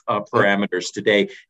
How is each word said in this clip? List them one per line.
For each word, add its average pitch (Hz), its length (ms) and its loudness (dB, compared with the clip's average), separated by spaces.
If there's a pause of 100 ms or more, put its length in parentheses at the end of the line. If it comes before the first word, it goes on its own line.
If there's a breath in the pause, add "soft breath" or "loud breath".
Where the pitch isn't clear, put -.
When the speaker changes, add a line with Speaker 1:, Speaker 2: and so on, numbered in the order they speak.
Speaker 1:
uh, 117 80 0
Speaker 2:
Yep. 101 180 -4
Speaker 1:
parameters 101 580 0
today, 101 380 2 (200 loud breath)